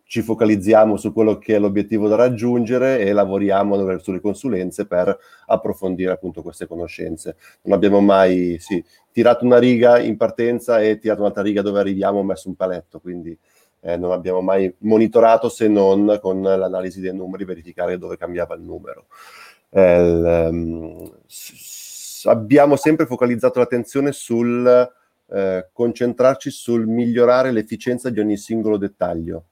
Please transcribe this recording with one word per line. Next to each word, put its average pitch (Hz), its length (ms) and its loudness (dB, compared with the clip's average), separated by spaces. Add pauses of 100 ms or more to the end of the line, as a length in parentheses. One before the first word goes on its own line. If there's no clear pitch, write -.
ci 113 120 -4
focalizziamo 107 760 2
su 101 160 -6
quello 110 240 2
che 107 180 -2
è 104 40 2
l'obiettivo 104 480 0
da 107 80 2
raggiungere 123 840 0
e 98 120 0
lavoriamo 98 640 0
dove, 95 220 -4
sulle 92 220 -8
consulenze 98 680 -6
per 92 280 0 (300)
approfondire 95 680 -4
appunto 87 300 -8
queste 82 240 -14
conoscenze. 85 680 -12 (280)
Non 98 120 2
abbiamo 101 240 2
mai, 92 600 4
sì, 87 240 -6 (280)
tirato 117 340 2
una 123 140 6
riga 120 400 6
in 113 180 -2
partenza 117 640 0
e 107 160 0
tirato 107 240 -2
un'altra 101 220 -2
riga 101 180 0
dove 101 180 -2
arriviamo, 98 440 -2
messo 95 240 -6
un 90 80 -12
paletto, 87 440 -8
quindi, 85 380 -14 (440)
eh, 87 160 -4
non 90 140 -4
abbiamo 92 300 -2
mai 95 380 -2
monitorato 113 680 4
se 110 200 -2
non 104 540 4
con 95 200 -4
l'analisi 92 580 -2
dei 92 140 -8
numeri, 95 320 -10
verificare 90 520 -8
dove 90 200 -12
cambiava 87 380 -6
il 82 60 -18
numero. - 440 -16 (640)
Eh, 90 320 6
l-, 85 240 2
ehm, 82 840 -2 (160)
s-, - 260 -20 (680)
s-, - 60 -20
abbiamo 139 480 4
sempre 156 300 0
focalizzato 123 540 -2
l'attenzione 127 520 -2
sul, 123 800 2 (400)
eh, 95 400 -4
concentrarci 123 800 0
sul 117 380 -4
migliorare 120 640 2
l'efficienza 117 580 -4
di 107 100 -2
ogni 107 180 -2
singolo 107 400 -2
dettaglio. 87 760 -6